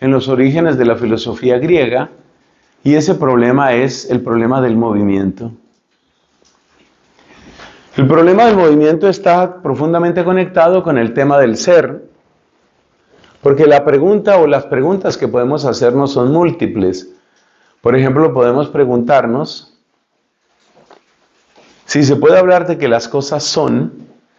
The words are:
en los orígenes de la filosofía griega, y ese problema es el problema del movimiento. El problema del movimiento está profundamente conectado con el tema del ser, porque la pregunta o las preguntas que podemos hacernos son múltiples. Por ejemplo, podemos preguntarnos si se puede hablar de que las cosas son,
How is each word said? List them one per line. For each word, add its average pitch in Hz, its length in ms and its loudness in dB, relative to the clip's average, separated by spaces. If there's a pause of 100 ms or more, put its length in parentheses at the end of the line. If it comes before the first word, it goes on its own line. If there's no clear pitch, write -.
en 131 100 0
los 131 180 0
orígenes 139 480 0
de 127 80 2
la 113 120 0
filosofía 123 640 -2
griega, 135 520 -2 (720)
y 147 140 2
ese 156 180 0
problema 131 580 0
es 131 380 -4
el 123 100 -2
problema 117 400 -2
del 120 160 0
movimiento. 104 760 -4 (2500)
El 135 120 2
problema 170 360 4
del 220 120 4
movimiento 160 520 2
está 180 540 0
profundamente 165 600 -2
conectado 180 600 0
con 156 160 -2
el 117 160 -2
tema 143 240 2
del 120 180 2
ser, 151 560 0 (1300)
porque 143 260 2
la 143 180 4
pregunta 190 540 2
o 156 80 4
las 143 200 0
preguntas 160 500 -2
que 127 120 -4
podemos 123 380 -4
hacernos 127 460 0
son 131 200 0
múltiples. 113 800 -2 (720)
Por 120 120 0
ejemplo, 135 380 2
podemos 131 360 0
preguntarnos 123 1120 -2 (2000)
si 147 200 0
se 139 120 2
puede 156 220 4
hablar 180 280 2
de 160 120 -4
que 139 100 -2
las 117 180 -2
cosas 139 380 -6
son, 135 480 -4 (460)